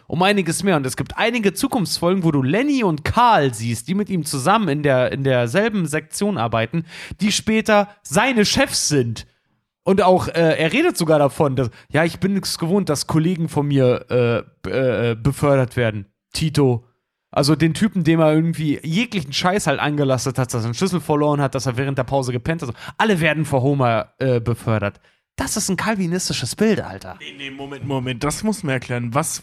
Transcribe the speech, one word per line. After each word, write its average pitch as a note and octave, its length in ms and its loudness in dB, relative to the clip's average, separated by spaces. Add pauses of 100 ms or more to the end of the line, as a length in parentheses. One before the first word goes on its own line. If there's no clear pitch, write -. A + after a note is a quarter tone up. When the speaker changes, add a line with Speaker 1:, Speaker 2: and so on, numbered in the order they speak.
Speaker 1:
um E3 140 -2
einiges F3+ 420 2
mehr. F#3+ 120 2
Und C#3 100 0
es B2+ 120 -6
gibt B2+ 200 -6
einige G#3+ 360 0
Zukunftsfolgen, F#3 680 -2
wo E3 80 2
du C#3+ 120 2
Lenny B3 400 0
und D#3 220 -2
Carl G3+ 480 4
siehst, A2+ 340 -6
die F#3+ 80 -2
mit G#3 140 -2
ihm F3+ 160 -2
zusammen F3+ 420 0
in D3 160 -2
der, B2+ 280 2
in C3+ 120 -4
derselben D3+ 640 0
Sektion D#3 500 -4
arbeiten, A2+ 480 -2 (360)
die G3+ 100 2
später G#3+ 560 2 (160)
seine G#3+ 420 2
Chefs - 420 0
sind. B2 380 0 (580)
Und G3 200 2
auch, F#3 240 4
äh, D#3+ 320 2
er D#3+ 140 2
redet E4 220 2
sogar D#3+ 220 2
davon, C#3+ 380 2
dass, B2 160 0 (200)
ja, D3+ 120 2
ich E3+ 160 -4
bin G3 180 0
es - 220 -6
gewohnt, F3+ 300 0
dass C#3+ 180 -2
Kollegen D#3+ 420 0
von D3 180 -2
mir, C3 440 2
äh, A#2+ 320 2 (180)
b-, F#2 80 -8
äh, A#2 500 0
befördert C#3 560 2
werden. G#2+ 300 -2 (280)
Tito. C3+ 520 2 (480)
Also D3 220 4
den D#3 180 2
Typen, G3 300 0
dem E3 160 4
er D#3 140 6
irgendwie D#3+ 500 0
jeglichen E3+ 480 -4
Scheiß F3+ 340 0
halt C#3 140 0
angelastet C#3 580 0
hat, B2+ 160 -2
dass A#2 100 -2
er - 20 -2
einen A#2 80 -4
Schlüssel F3 260 0
verloren D3 400 0
hat, C#3 160 -2
dass C3 100 -4
er A#2+ 120 -4
während C3+ 200 -2
der C3 60 0
Pause B2+ 300 -2
gepennt D3 280 -4
hat. A#2+ 140 -8 (220)
Alle G3 240 2
werden D#3 240 0
vor C#3 160 0
Homer, B2+ 480 2 (100)
äh, B2+ 220 2
befördert. A2 580 -2 (380)
Das C4+ 180 -4
ist G#3+ 140 -4
ein F#3 80 -2
kalvinistisches F3+ 800 -4
Bild, G#3+ 240 2
Alter. F#2+ 400 -12
Speaker 2:
Nee, D3 160 -16
nee, C#3 120 -10
Moment, C3+ 380 -12
Moment, B2+ 360 -4
das D3 200 -4
muss G#3+ 200 -2
man C#3 100 -2
erklären. A#2+ 420 -4
Was, D#3 280 -2